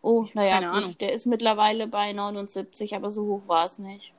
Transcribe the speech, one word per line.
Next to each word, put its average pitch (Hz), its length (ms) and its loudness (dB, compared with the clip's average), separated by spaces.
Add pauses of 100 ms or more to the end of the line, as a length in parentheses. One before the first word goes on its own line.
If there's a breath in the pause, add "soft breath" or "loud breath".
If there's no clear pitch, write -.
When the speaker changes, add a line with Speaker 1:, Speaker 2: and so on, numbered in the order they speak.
Speaker 1:
Oh, 226 320 4
na 208 100 2
ja, 190 100 4
Speaker 2:
Keine 185 120 2
Speaker 1:
gut, 175 100 0
Speaker 2:
Ahnung. 196 220 -2
Speaker 1:
der 202 140 -2
ist 233 140 -2
mittlerweile 220 600 2
bei 208 260 -2
neunundsiebzig, 202 840 -8
aber 202 140 -6
so 208 140 -6
hoch 202 220 -2
war's 175 320 2
nicht. 196 400 -16